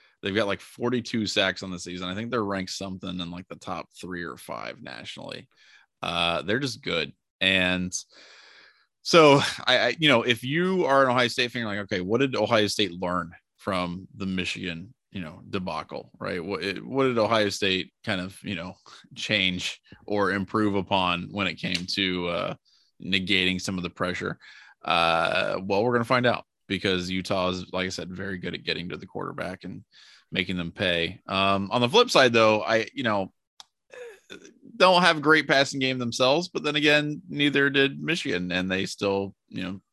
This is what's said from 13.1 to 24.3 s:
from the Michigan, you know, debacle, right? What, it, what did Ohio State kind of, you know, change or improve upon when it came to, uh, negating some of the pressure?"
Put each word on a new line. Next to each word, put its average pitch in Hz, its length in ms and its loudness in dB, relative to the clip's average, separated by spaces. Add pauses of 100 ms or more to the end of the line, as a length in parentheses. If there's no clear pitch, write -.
from 90 580 -4
the 98 120 -8
Michigan, 92 680 -6 (180)
you 95 120 -10
know, 78 260 -14
debacle, 80 720 -8
right? 92 260 -6
What, 95 180 -6
it, 95 220 -6
what 135 200 0
did 123 140 0
Ohio 107 300 4
State 95 440 -2 (120)
kind 98 160 -2
of, 95 220 -10
you 101 140 -8
know, 90 180 -10 (400)
change 92 640 -2 (260)
or 101 260 0
improve 101 420 0
upon 92 560 0
when 98 160 -2
it 82 80 -4
came 90 400 -6
to, 90 340 0
uh, 85 260 -4 (480)
negating 92 560 0
some 92 200 -4
of 87 40 -4
the 87 80 -6
pressure?" 90 480 -4 (460)